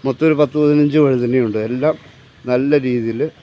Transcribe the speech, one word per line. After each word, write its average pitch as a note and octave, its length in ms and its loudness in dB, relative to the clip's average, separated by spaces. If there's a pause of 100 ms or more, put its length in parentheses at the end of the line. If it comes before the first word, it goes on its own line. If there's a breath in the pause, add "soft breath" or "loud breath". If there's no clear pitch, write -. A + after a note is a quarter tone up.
മൊത്തം C3+ 240 -2
ഒരു D3+ 120 2
പത്ത് D3 220 0
പതിനഞ്ച് D3 420 2
വഴുതനയുണ്ട്. B2 520 0 (100)
എല്ലാം C3 280 -2 (540)
നല്ല C3+ 220 0 (160)
രീതിയിൽ A#2 340 -4 (220)